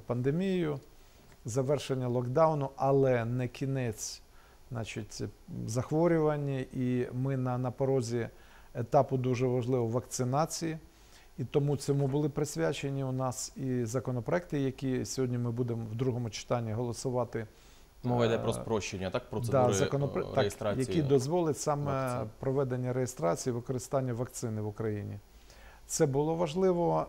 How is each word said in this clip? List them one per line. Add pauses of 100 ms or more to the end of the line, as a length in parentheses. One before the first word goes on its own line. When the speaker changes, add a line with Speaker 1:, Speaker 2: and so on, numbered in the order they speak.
Speaker 1:
пандемією, (680)
завершення
локдауну,
але
не
кінець, (500)
значить, (440)
захворювання. (140)
І
ми
на,
на
порозі (440)
етапу
дуже
важливої
вакцинації. (600)
І
тому
цьому
були
присвячені
у
нас
і
законопроекти,
які
сьогодні
ми
будемо
в
другому
читанні
голосувати. (560)
Speaker 2:
Мова
йде
про
Speaker 1:
Е,
Speaker 2:
спрощення,
так,
Speaker 1:
да,
Speaker 2:
процедури,
Speaker 1:
законопри-,
Speaker 2:
е,
Speaker 1:
так,
Speaker 2:
реєстрації
Speaker 1:
які
дозволять
саме (220)
Speaker 2:
вакцин. (100)
Speaker 1:
проведення
реєстрації,
використання
вакцини
в
Україні. (680)
Це
було
важливо.